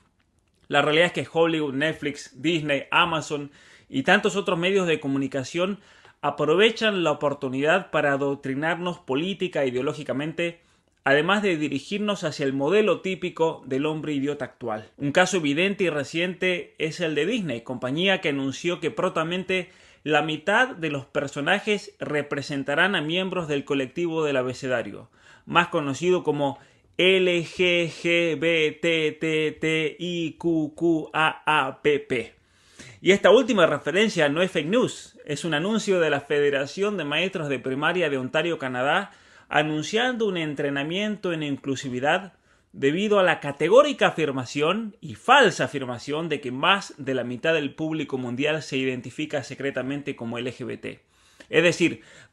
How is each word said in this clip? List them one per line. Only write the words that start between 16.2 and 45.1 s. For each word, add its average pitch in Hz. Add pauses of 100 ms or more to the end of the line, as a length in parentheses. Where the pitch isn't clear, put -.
es 156
el 160
de 147
Disney, 180
compañía 160
que 165
anunció 139
que 156
prontamente 175 (320)
la 151
mitad 202
de 165
los 139
personajes 165
representarán 147
a 165
miembros 175
del 143
colectivo 160
del 143
abecedario, 120 (340)
más 170
conocido 165
como 143 (400)
L 180
G 175
G 170
B 156
T 160
T 156
T 156
I 170
Q 160
Q 165
A 156
A 139
P 147
P. 120 (680)
Y 165
esta 196
última 214
referencia 156
no 156
es 185
fake 151
news, 202
es 147
un 160
anuncio 190
de 160
la 139
Federación 147
de 165
Maestros 156
de 131
Primaria 151
de 139
Ontario, 156
Canadá, 139 (360)
anunciando 208
un 185
entrenamiento 156
en 160
inclusividad 139 (380)
debido 196
a 185
la 160
categórica 202
afirmación 151
y 113